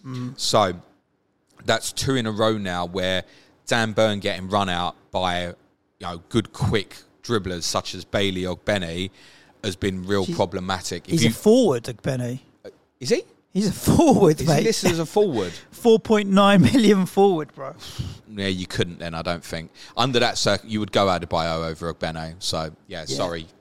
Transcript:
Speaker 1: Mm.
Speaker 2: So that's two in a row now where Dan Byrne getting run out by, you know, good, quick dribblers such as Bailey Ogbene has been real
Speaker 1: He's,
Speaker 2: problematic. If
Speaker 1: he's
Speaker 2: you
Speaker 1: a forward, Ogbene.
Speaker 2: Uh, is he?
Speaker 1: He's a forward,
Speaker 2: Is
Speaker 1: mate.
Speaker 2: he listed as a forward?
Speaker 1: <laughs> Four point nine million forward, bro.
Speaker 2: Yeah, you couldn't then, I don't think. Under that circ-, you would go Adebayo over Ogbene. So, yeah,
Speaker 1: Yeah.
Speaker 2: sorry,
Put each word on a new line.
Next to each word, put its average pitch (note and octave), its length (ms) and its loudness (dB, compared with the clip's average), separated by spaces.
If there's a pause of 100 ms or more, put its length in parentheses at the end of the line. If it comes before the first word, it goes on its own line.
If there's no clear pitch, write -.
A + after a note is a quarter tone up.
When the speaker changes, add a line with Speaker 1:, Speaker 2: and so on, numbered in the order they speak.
Speaker 1:
Mm. B2+ 320 -10
Speaker 2:
So G2+ 360 2 (880)
that's - 280 -2
two - 220 -2
in A#2+ 120 -2
a A2 40 -2
row A2 280 0
now F2+ 260 -4
where F#2 400 -2 (420)
Dan A2+ 260 -2
Byrne G#2+ 280 2
getting F#2+ 280 -6
run G2 200 0
out F2 260 -4 (160)
by, F2+ 360 -4
you E2+ 80 -12 (480)
know, F2 260 -12
good, A2+ 240 -2
quick - 460 -4 (260)
dribblers F#2 400 -4
such - 320 -4
as F2+ 80 -14
Bailey G2 380 -2
Ogbene F2+ 680 -4 (540)
has G2+ 100 -4
been F#2 320 -4
real G2 200 0
Speaker 1:
He's, E3+ 100 -6
Speaker 2:
problematic. F#2 720 -4
If - 60 -4
Speaker 1:
he's E3+ 120 2
Speaker 2:
you A#3 60 4
Speaker 1:
a - 20 -6
forward, G#3 520 2
Ogbene. B2+ 560 -6 (240)
Speaker 2:
Uh, - 40 -16 (320)
is B2+ 80 -8
he? B3+ 140 0 (300)
Speaker 1:
He's G3 160 0
a - 40 0
forward, G#3 680 6
Speaker 2:
Is C3 60 -2
Speaker 1:
mate. D3+ 140 4
Speaker 2:
he G#3 40 0
listed G#3 280 2
as E3 60 -2
a E3 80 -2
forward? B2+ 460 0
Speaker 1:
<laughs> - 180 -20
Four A3 280 4
point G#3 300 2
nine G3 340 6
million G3 440 6
forward, F#3 480 2
bro. C3+ 200 -12 (560)
Speaker 2:
Yeah, G2+ 180 -4
you F#2 180 -4
couldn't F2 320 -4
then, E2 160 -10
I E2 80 -6
don't E2+ 220 -4
think. E2 260 -10 (260)
Under A#2+ 240 2
that A#2 180 0
circ-, G2+ 260 0
you A2 160 -4
would G2+ 120 -6
go G2+ 140 4
Adebayo E2 600 -2
over E2 240 -8
Ogbene. D#2+ 500 -8
So, D#2+ 280 -6 (160)
yeah, E2 220 -14
Speaker 1:
Yeah. - 80 -6
Speaker 2:
sorry, E2+ 300 -6 (140)